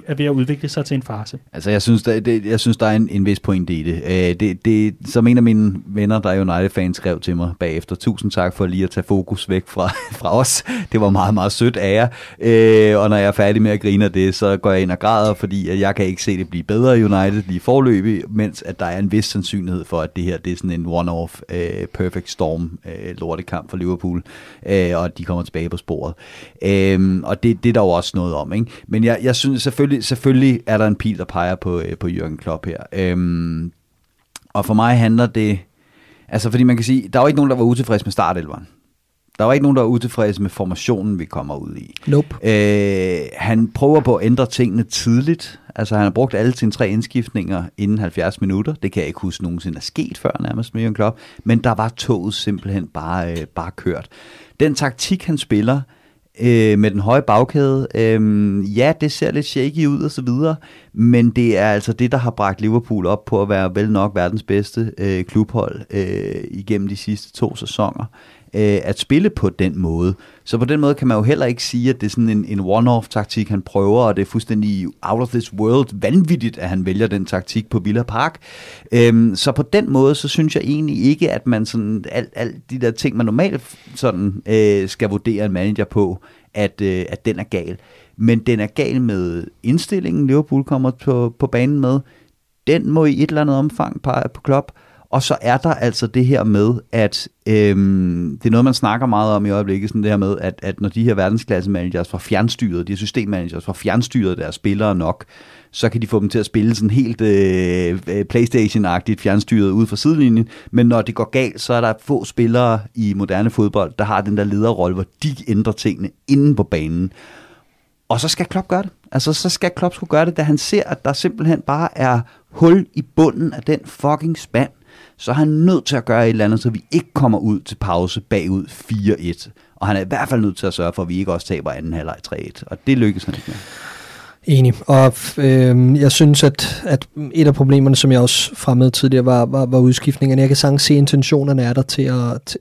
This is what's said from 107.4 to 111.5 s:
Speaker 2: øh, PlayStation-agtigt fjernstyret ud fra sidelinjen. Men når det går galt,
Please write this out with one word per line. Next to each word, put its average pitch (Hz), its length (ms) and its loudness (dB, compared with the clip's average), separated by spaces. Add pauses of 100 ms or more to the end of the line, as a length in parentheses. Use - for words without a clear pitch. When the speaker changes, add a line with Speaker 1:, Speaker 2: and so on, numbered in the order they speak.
Speaker 2:
øh, 98 180 -2
PlayStation-agtigt 107 960 0
fjernstyret 104 500 2
ud 107 160 2
fra 104 100 -8
sidelinjen. 127 520 2 (220)
Men 120 160 4
når 117 160 4
det 110 120 -8
går - 160 -4
galt, 127 300 -2